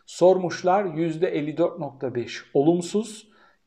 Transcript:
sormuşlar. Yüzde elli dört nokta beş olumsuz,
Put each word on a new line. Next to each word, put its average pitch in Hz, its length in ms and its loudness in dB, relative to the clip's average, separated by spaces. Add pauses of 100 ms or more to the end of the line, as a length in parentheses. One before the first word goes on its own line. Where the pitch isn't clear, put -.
sormuşlar. 185 800 2
Yüzde 165 420 -2
elli 151 300 -4
dört 170 220 0
nokta 131 360 -8
beş - 380 -8
olumsuz, 175 760 0 (400)